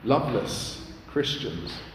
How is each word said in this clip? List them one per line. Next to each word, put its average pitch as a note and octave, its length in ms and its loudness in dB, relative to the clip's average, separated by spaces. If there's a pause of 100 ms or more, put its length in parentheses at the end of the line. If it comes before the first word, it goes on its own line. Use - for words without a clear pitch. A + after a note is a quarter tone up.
Loveless - 880 2 (160)
Christians. C#3+ 680 0 (220)